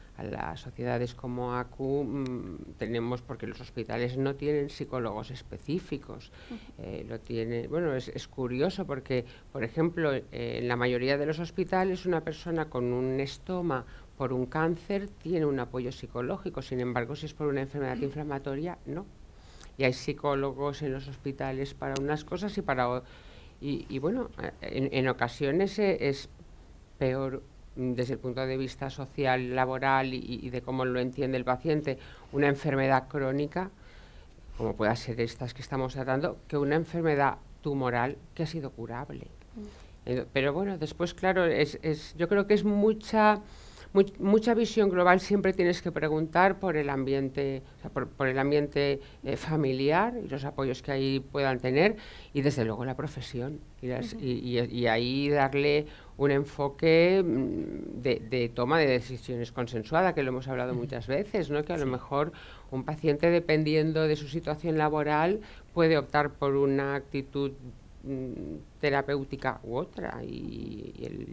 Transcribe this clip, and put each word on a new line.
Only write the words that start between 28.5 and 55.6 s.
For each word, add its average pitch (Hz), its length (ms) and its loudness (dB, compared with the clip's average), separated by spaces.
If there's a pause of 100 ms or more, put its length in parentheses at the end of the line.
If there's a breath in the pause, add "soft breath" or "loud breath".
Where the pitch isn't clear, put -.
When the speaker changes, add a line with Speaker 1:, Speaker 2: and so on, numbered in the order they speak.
Speaker 1:
vista 135 340 -6
social, 127 640 0
laboral 131 580 2
y, 127 300 -6
y 127 80 -6
de 123 120 -4
cómo 131 220 -2
lo 127 140 2
entiende 131 380 0
el 127 80 -2
paciente, 139 520 0 (360 loud breath)
una 143 160 4
enfermedad 135 580 4
crónica, 143 640 -2 (840 loud breath)
como 110 180 -2
pueda 113 220 2
ser 120 240 -4
estas 117 340 -4
que 135 80 -12
estamos 131 300 -4
tratando, 135 460 -2 (100)
que 147 100 -2
una 143 160 2
enfermedad 160 640 2 (240)
tumoral 131 540 0 (180)
que - 80 -4
ha 156 40 -2
sido 147 240 -6
curable. 120 580 -10 (260)
Speaker 2:
Mm. 226 60 -12 (460 loud breath)
Speaker 1:
Eh, 123 260 -2
pero 135 200 4
bueno, 190 240 -2
después, 156 380 -4
claro, 185 300 4
es, 147 380 4
es, 151 340 -4
yo 165 120 0
creo 202 200 4
que 208 60 6
es 185 100 6
mucha, 214 800 4 (500 loud breath)
much-, 196 260 4
mucha 220 360 6
visión 214 340 4
global 180 320 8
siempre 190 320 4
tienes 180 300 2
que 165 100 -2
preguntar 160 640 4
por 175 200 0
el 143 100 2
ambiente, 135 720 0 (140 loud breath)
o - 60 -20
sea, - 80 -10
por, - 180 -2
por - 180 -2
el 131 120 2
ambiente, 143 640 2 (220 loud breath)
eh, 139 140 -4
familiar 156 800 2 (100)
y - 40 -8
los 135 160 -6
apoyos 135 360 -2
que - 120 -6
ahí 135 280 0
puedan 135 400 0
tener, 151 360 4 (360 loud breath)
y 143 80 0
desde 139 240 2
luego 110 220 -2
la 131 100 -4
profesión, 131 640 -6 (220)
y 127 60 -4
las 127 260 -4
Speaker 2:
Ujú. 214 100 -8
Speaker 1:
y, 123 340 0
y, - 60 4
y 120 220 0
ahí 123 420 2
darle 143 580 4 (300 loud breath)